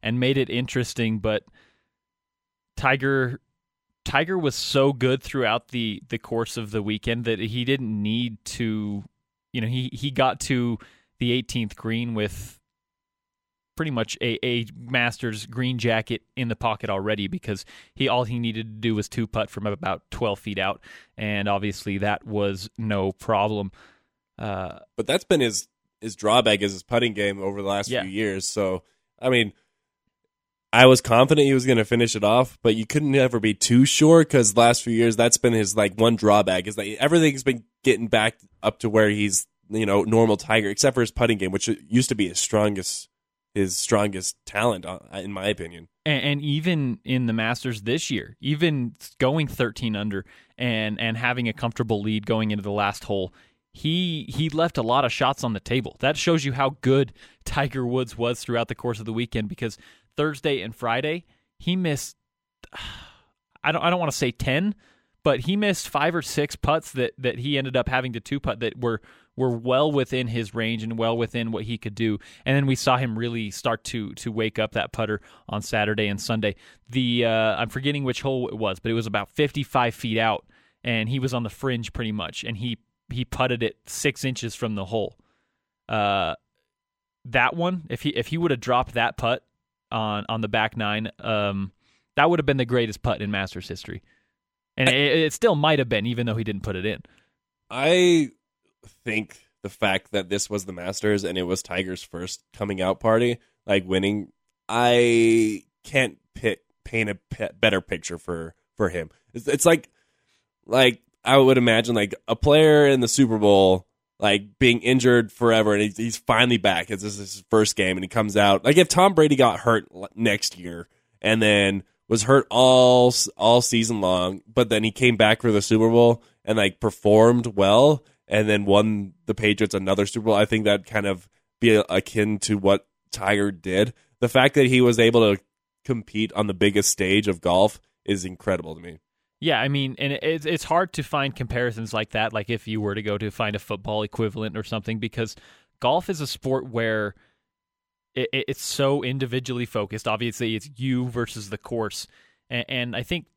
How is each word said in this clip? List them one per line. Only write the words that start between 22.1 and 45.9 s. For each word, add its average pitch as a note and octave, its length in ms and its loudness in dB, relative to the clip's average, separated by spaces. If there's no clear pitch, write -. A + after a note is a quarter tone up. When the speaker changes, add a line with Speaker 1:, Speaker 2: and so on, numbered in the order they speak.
Speaker 1:
was G2+ 540 -4
no G2+ 320 -2
problem. G#2 600 -2
Uh, F#2+ 400 -10
Speaker 2:
But A2+ 120 -4
that's E3+ 160 -2
been D#3+ 160 2
his, A2+ 260 -2
his A2 140 -10
drawback G#2+ 480 2
is G2+ 100 0
his F#2+ 120 -16
putting A#2 300 0
game G2 280 -4
over G2+ 180 -6
the G2 60 -6
last G2+ 220 -2
Speaker 1:
Yeah. B2 140 -4
Speaker 2:
few F#2+ 100 -10
years. G2 340 -4
So, F#2 380 -4
I B2+ 100 -4
mean, A#2 240 2
I B2 140 10
was C3 140 10
confident C3+ 460 4
he C3+ 80 4
was B2+ 120 0
gonna A#2 180 4
finish A#2 300 0
it G#2 80 -6
off, A#2 400 2
but A2 140 2
you A2 100 -4
couldn't D3 300 0
ever B2 240 2
be G#2+ 140 0
too B2 300 4
sure D#3 400 6
'cause A2+ 300 2
the A#2 60 4
last A#2 240 4
few A#2+ 80 -2
years, A2+ 240 2
that's A#2 200 4
been A#2+ 160 2
his, G#2 220 0
like, G2+ 220 2
one A2+ 180 4
drawback G2+ 540 2
is G2+ 80 -8
that G2+ 100 -4
everything's D3 420 2
been B2+ 220 -2
getting A#2 240 2
back A2 320 0
up A#2 160 0
to A2+ 100 -4
where G#2+ 200 6
he's, G#2 400 -2
you A2 140 -2
know, G2+ 180 4
normal A2 340 4
Tiger, A2 340 0
except B2+ 240 0
for B2 60 0
his A2+ 100 0
putting A#2 260 0
game, F#2 140 -4
which G2 180 -2
used B2 200 2
to C3 60 -4
be G2+ 140 0
his E2+ 100 -8
strongest, G#2 680 -2
his F#2+ 220 -2
strongest G2+ 600 -2
talent, G2+ 400 -4
uh, F2+ 140 -12
in G2 200 -10
my F#2+ 160 -8
opinion. E2+ 400 -8